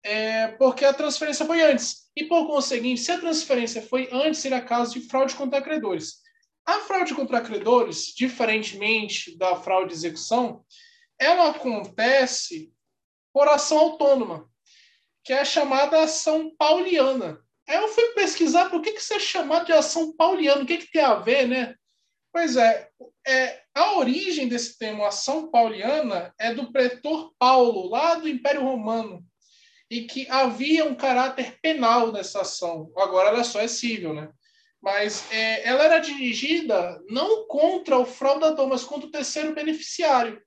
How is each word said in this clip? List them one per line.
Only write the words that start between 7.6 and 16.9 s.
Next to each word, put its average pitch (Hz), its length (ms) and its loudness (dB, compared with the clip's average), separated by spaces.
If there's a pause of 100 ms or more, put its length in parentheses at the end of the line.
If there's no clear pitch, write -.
diferentemente 214 1200 -2
da 180 180 0
fraude 185 340 0
de 170 40 -12
execução, 175 720 -4 (540)
ela 320 320 4
acontece 233 1200 -2 (580)
por 285 160 4
ação 302 300 4
autônoma, 269 720 2 (760)
que - 80 -6
é 269 80 2
a 285 60 0
chamada 294 560 2
ação 311 560 0
pauliana. 294 800 2 (280)